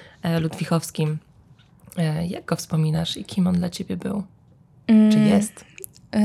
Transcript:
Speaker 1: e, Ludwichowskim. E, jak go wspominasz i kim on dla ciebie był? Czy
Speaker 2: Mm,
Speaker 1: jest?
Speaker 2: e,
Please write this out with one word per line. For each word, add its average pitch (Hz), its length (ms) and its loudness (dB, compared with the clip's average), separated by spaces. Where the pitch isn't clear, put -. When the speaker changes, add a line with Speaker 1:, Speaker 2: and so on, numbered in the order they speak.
Speaker 1:
e, 165 180 0
Ludwichowskim. 156 800 -2
E, 165 300 -2
jak 233 180 -10
go 170 120 -4
wspominasz 160 600 -2
i 202 80 -12
kim 180 220 -2
on 180 80 2
dla 175 160 -2
ciebie 185 260 -8
był? 196 260 -6
Czy 226 60 4
Speaker 2:
Mm, 214 360 6
Speaker 1:
jest? 208 360 0
Speaker 2:
e, 214 120 0